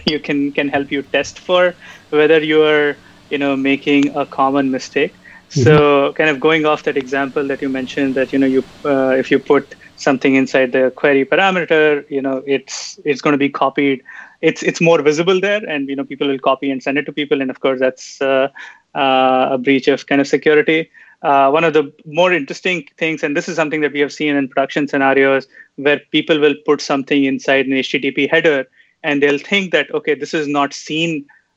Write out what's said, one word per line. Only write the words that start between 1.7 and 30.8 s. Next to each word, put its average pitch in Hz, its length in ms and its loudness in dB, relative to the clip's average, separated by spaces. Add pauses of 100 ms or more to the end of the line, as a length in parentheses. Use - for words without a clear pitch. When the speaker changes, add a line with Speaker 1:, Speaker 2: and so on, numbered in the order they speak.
Speaker 1:
whether 151 320 4
you 156 200 2
are, 147 340 2 (340)
you 147 80 -4
know, 139 160 -2
making 139 640 0
a 143 80 -2
common 135 460 0
mistake. 139 420 -4 (380)
Speaker 2:
Mm-hmm. 139 120 0
Speaker 1:
So 147 520 4
kind 156 160 0
of 135 100 -4
going 156 240 2
off 151 200 -2
that 143 120 -4
example 139 520 -4
that 135 120 -6
you 143 80 -4
mentioned 135 460 -4
that, 131 180 -2
you 139 60 0
know, 135 80 2
you, 131 180 2 (200)
uh, 135 260 0
if 131 200 0
you 139 80 4
put 143 360 0 (220)
something 139 400 2
inside 131 360 2
the 131 240 2
query 139 300 2
parameter, 156 840 2
you 139 120 -4
know, 131 240 -4
it's, - 580 -6
it's 139 160 -2
gonna 147 180 2
be 139 120 0
copied. 139 520 -2 (380)
It's, 160 220 0
it's - 180 -4
more 165 220 4
visible 165 380 2
there, 202 260 -2
and, 143 220 -6
you 139 80 -6
know, 139 80 -6
people 143 240 -4
will 135 100 -2
copy 135 320 -2
and 131 120 -6
send 139 140 -4
it 147 80 -2
to 156 80 -10
people. 143 300 -2
And 131 80 -4
of 139 100 -14
course, 131 200 -2
that's, - 420 -4
uh, 135 260 0 (460)
uh, 131 580 2
a 131 60 -2
breach 131 300 0
of 135 180 -2
kind 139 140 2
of 135 60 0
security. 156 640 2 (320)
Uh, 139 280 4
one 160 140 2
of 160 80 2
the 143 200 0 (140)
more 170 260 0
interesting 170 540 -4 (100)
things, 160 280 -4
and 147 120 -4
this 170 120 -4
is 165 80 -6
something 156 240 -2
that 143 120 -2
we 143 80 -6
have 139 120 -2
seen 147 240 -2
in 139 120 0
production 139 380 -2
scenarios, 135 600 2 (280)
where 143 220 0 (140)
people 156 260 0
will 143 160 4 (100)
put 147 160 0
something 139 440 -2
inside 135 420 0
an 135 60 -2
H 131 180 -2
T 147 80 -2
T 139 140 -2
P 135 160 -2
header, 156 380 2 (360)
and 147 180 -2
they'll 143 180 2
think 190 340 -4
that, 147 200 0
"Okay, 151 220 -2
this 139 180 -6
is 156 140 -2
not 143 260 -2
seen, 156 540 -6 (300)